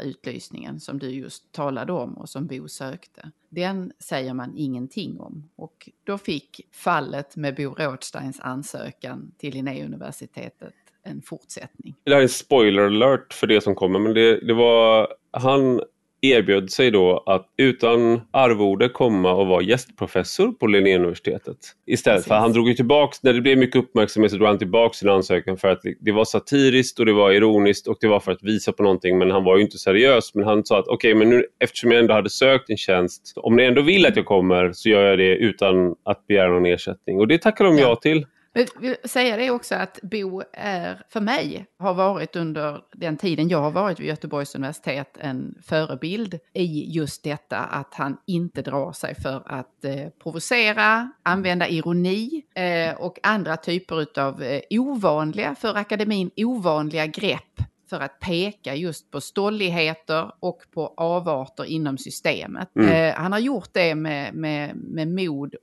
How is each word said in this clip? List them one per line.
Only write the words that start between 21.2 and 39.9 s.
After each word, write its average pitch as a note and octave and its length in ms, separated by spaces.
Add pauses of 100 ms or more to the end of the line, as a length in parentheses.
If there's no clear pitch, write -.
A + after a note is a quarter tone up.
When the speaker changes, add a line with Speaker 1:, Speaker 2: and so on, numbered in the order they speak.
Speaker 2:
istället. A#2 320
Speaker 1:
Precis. F2 100
Speaker 2:
För G#2+ 80
han A2 180
drog A#2 140
ju B2 60
tillbaks, C3+ 500
när B2+ 100
det B2 80
blev C3+ 160
mycket B2+ 180
uppmärksamhet G#2+ 560
så G2+ 60
drog G#2 100
han G#2 100
tillbaks A2+ 400
sin G2+ 120
ansökan F#2+ 480
för G2 100
att F#2 140
det, - 180
det G#2+ 120
var G#2+ 140
satiriskt C3 720
och A#2+ 60
det A2 80
var G2+ 180
ironiskt G#2 560
och G#2 140
det A2+ 60
var G#2 120
för G2 120
att F2+ 120
visa G#2 280
på G2+ 120
någonting, F#2 340
men F#2 140
han F#2+ 120
var F#2 140
ju G#2 60
inte G2+ 140
seriös. A2+ 580
Men G2+ 100
han G#2+ 200
sa G#2+ 140
att, F#2+ 80
"Okej, A2+ 280
men G#2+ 140
nu, B2 160 (140)
eftersom A#2+ 320
jag A#2 80
ändå A2+ 140
hade G#2 160
sökt C3 400
en G#2+ 80
tjänst, - 580
om A2+ 200
ni B2 80
ändå B2+ 180
vill F3 240
att A#2 100
jag G#2 100
kommer F2+ 480
så - 160
gör G2+ 140
jag G2 140
det F#2 180
utan F#2 680
att - 240
begära F#2+ 220
någon F2+ 160
ersättning." F#2 540
Och G#2+ 80
det D#3 100
tackar G#3+ 280
de E3 120
Speaker 1:
Ja. C#3 100
Speaker 2:
ja A#2 80
till. D3+ 300 (280)
Speaker 1:
Men A#3+ 120 (100)
jag - 60
vill B3+ 220
säga B3 340
det B3+ 140
också A#3+ 240
att F#3 280